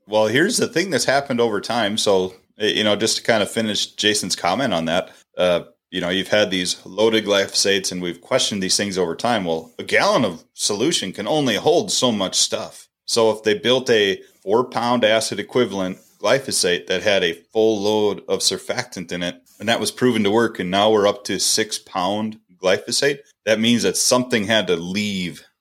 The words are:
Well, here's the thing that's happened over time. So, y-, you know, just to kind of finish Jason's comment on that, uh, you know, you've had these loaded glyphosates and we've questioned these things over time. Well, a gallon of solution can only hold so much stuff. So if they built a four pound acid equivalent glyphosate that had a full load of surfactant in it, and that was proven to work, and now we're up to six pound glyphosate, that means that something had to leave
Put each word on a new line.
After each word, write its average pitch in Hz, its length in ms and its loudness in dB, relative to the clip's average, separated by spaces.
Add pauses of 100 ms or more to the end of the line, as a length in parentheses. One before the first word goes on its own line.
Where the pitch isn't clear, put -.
Well, 107 200 2
here's 160 300 2
the 120 100 0
thing 185 220 -2
that's 135 160 -2
happened 135 360 0
over 107 200 0
time. 107 360 -2
So, 92 360 2 (260)
y-, 107 80 -2
you 95 160 0
know, 104 120 2
just 110 220 0
to - 60 -8
kind 113 180 2
of 92 80 -2
finish 110 460 -2
Jason's 104 400 0
comment 101 380 0
on 82 120 0
that, 82 240 -2 (280)
uh, 87 240 2 (280)
you 90 120 -6
know, 87 80 -4
you've 92 180 -2
had 104 240 2
these 90 340 -4
loaded 110 400 0
glyphosates 98 640 0
and 90 100 -6
we've 87 200 -8
questioned 127 400 -2
these 92 160 0
things 101 200 -4
over 85 180 -2
time. 113 300 -2
Well, 80 340 -4
a 98 40 -12
gallon 156 420 2
of 87 180 -6 (100)
solution 104 600 -2
can 104 140 -8
only 135 280 0
hold 170 360 2
so 123 200 2
much 98 240 -2
stuff. - 520 -4 (180)
So 113 260 4
if - 100 -6
they 104 160 2
built 127 320 0
a 104 320 2 (220)
four 113 220 2
pound 120 380 0
acid 110 360 2
equivalent 98 580 -2 (240)
glyphosate 101 640 0
that 107 140 -2
had 98 220 2
a 85 100 0 (200)
full 110 260 2
load 104 480 0
of 95 120 -2
surfactant 98 720 -6
in 87 120 -6
it, 87 180 -6 (180)
and 104 100 -6
that 117 100 0
was 107 120 -2
proven 113 320 2
to 101 80 2
work, 113 280 0
and 92 100 -4
now 101 220 4
we're 101 160 4
up - 180 0
to 95 140 -4
six - 400 -2
pound 104 600 -4 (220)
glyphosate, 123 580 0 (260)
that 107 140 2
means 117 240 2
that 90 140 0
something 123 480 0
had 107 220 2
to 90 80 2
leave 90 680 -4 (180)